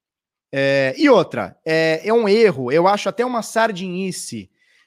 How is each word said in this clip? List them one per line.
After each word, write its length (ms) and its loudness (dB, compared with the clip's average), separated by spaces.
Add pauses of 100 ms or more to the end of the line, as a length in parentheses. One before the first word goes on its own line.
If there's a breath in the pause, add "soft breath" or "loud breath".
(500)
É, 480 0
e 120 4
outra, 560 0
é, 420 0
é 60 0
um 160 2
erro, 420 2
eu 160 4
acho 220 0
até 160 -2
uma 160 -4
sardinice 1080 -6 (380)